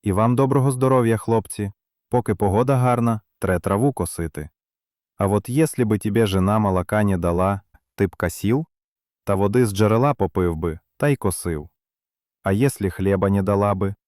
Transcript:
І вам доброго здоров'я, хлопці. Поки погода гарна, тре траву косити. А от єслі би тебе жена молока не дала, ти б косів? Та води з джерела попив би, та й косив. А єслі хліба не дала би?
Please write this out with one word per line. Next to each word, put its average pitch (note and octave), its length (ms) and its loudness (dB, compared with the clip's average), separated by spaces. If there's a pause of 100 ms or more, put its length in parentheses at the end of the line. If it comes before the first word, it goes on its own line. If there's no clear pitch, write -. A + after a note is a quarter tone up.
І G#2 80 0
вам A2+ 240 2
доброго C3+ 360 2
здоров'я, B2+ 460 2
хлопці. G#2 540 -2 (380)
Поки A#2+ 260 0
погода A#2 420 2
гарна, A#2+ 440 0 (180)
тре F2+ 200 0
траву G#2+ 340 0
косити. D#2+ 560 -8 (680)
А G2+ 100 0
от G#2 220 0
єслі C3 360 0
би G#2+ 120 0
тебе G#2+ 300 0
жена G2 320 2
молока G2+ 440 0
не G2 140 0
дала, F2+ 440 0 (340)
ти G2 120 0
б - 80 -6
косів? A2 500 -2 (580)
Та G2+ 120 0
води G#2 300 2
з G#2 80 -4
джерела A2 400 2
попив F2+ 420 -2
би, D#2+ 240 -6 (180)
та C#3+ 100 -2
й C#3+ 80 2
косив. E2+ 540 -6 (760)
А G2 80 0
єслі G#2 380 0
хліба G2 400 0
не G2 140 2
дала G2+ 320 2
би? G2 200 -4 (120)